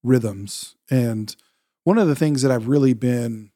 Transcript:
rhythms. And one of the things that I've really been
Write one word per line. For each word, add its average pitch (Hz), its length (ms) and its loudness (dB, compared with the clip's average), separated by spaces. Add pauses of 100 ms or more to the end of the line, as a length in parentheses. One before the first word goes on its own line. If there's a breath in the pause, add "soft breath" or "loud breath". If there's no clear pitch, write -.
rhythms. 110 720 -2 (140)
And 117 440 -2 (500)
one 202 140 4
of 190 100 4
the 147 80 2
things 147 260 0
that 135 100 2
I've 117 160 -2
really 135 260 4
been 117 600 -4